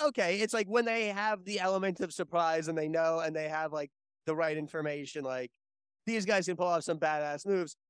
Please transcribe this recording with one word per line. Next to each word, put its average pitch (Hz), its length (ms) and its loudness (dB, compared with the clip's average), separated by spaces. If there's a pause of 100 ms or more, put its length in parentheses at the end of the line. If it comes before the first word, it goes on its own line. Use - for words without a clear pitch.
okay, 202 380 2
it's 220 140 0
like 214 140 2
when 233 160 4
they 226 240 0
have 202 380 -2
the 202 160 -4
element 190 400 2
of 175 100 -4
surprise 165 560 0
and 165 100 -2
they 156 120 0
know 165 300 2
and 160 160 -2
they 156 120 -4
have, 156 240 -4
like, 147 180 -6 (360)
the 160 100 0
right 156 220 0
information, 147 680 -4
like, 127 280 -4 (540)
these 220 200 0
guys 190 220 2
can 180 100 -2
pull 180 100 2
off 170 160 2
some 165 160 0
badass 151 460 0
moves. 185 300 0 (140)